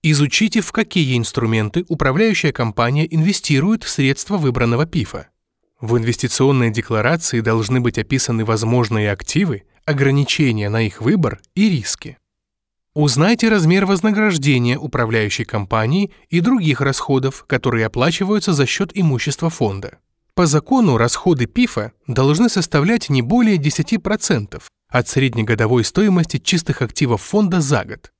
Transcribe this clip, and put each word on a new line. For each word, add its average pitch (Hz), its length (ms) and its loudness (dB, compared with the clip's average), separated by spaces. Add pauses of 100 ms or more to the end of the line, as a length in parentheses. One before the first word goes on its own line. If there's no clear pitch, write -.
Изучите, 151 580 2
в - 100 -8
какие 160 460 0
инструменты 113 720 -2
управляющая 165 640 0
компания 123 600 -2
инвестирует 165 680 0
средства 139 540 -2
выбранного 123 480 0
пифа. 117 420 -6 (540)
В 113 160 0
инвестиционной 123 720 0
декларации 113 720 -2
должны 113 400 0
быть 120 160 -2
описаны 113 480 -2
возможные 113 680 0
активы, 143 520 -2 (220)
ограничения 139 840 2
на 113 140 0
их - 180 -4
выбор 143 400 0 (120)
и 208 160 2
риски. - 480 -4 (800)
Узнайте 156 520 2
размер 190 360 4
вознаграждения 175 920 2
управляющей 117 680 -2
компании 117 640 0 (200)
и 170 100 0
других 175 420 2
расходов, 135 640 -2
которые 120 400 0
оплачиваются 175 680 0
за 139 120 2
счёт 180 260 -4
имущества 160 600 -2
фонда. 101 480 -4 (340)
По 175 140 2
закону 151 500 2
расходы 123 480 2
пифа 117 460 -2 (160)
должны 143 420 2
составлять 170 600 0
не 131 100 2
более 214 360 2
десяти 151 420 -2
процентов 147 720 -6 (180)
от 123 180 -2
среднегодовой 113 760 0
стоимости 180 540 0
чистых - 440 -2
активов 120 400 -2
фонда 190 400 0
за 139 240 0
год. - 340 -16